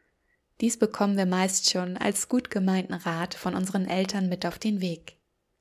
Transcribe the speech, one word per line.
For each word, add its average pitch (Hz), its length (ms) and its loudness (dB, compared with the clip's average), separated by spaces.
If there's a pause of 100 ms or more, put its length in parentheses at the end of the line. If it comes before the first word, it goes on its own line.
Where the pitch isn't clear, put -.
(600)
Dies 233 160 2
bekommen 208 400 2
wir 190 100 2
meist 185 440 2
schon 180 260 -2
als - 320 -2
gut 247 220 0
gemeinten 190 440 2
Rat 170 400 -4
von 185 200 -4
unseren 190 320 -2
Eltern 190 420 0
mit 180 160 -2
auf 175 140 -4
den 208 220 0
Weg. 170 360 -6 (440)